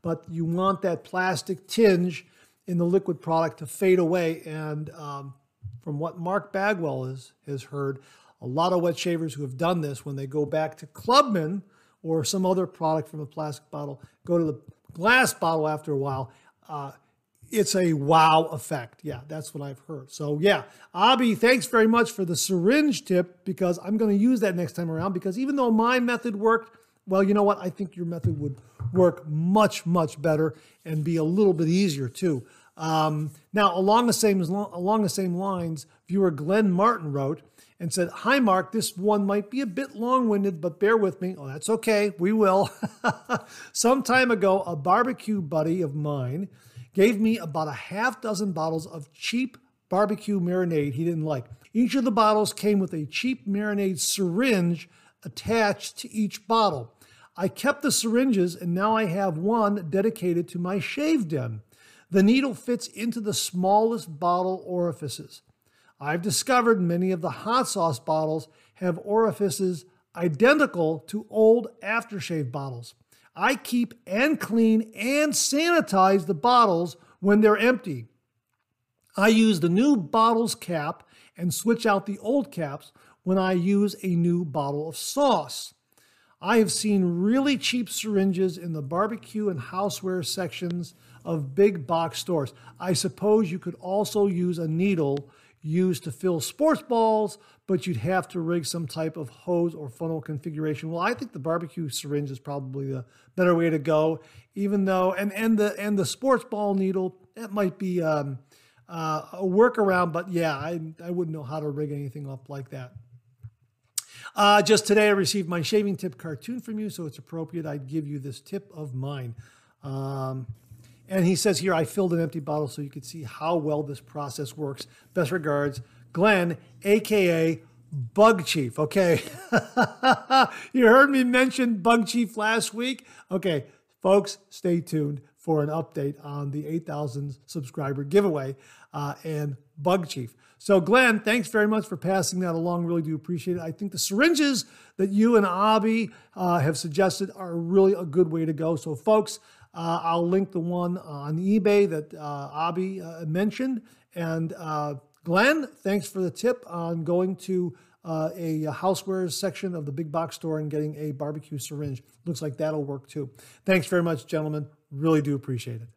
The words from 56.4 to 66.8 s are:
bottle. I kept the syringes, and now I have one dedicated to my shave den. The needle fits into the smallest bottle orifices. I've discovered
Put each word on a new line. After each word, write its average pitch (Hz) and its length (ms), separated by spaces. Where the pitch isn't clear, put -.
bottle. 196 460
I 185 100
kept 285 340
the 285 120
syringes, 220 600
and 175 180
now 208 220
I 220 100
have 185 320
one 202 520
dedicated 180 600
to 175 100
my 180 200
shave 285 480
den. 120 340
The 190 140
needle 254 300
fits - 340
into 233 340
the 208 120
smallest 190 840
bottle 180 460
orifices. 175 800
I've 151 240
discovered 226 600